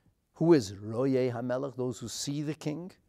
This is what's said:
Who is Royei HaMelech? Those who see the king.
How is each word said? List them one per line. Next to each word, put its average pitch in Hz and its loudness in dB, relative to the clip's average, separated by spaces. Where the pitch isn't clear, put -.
Who 165 8
is 104 6
Royei 123 0
HaMelech? 123 -4
Those 123 -4
who 117 -8
see 147 -6
the 151 -4
king. 156 -8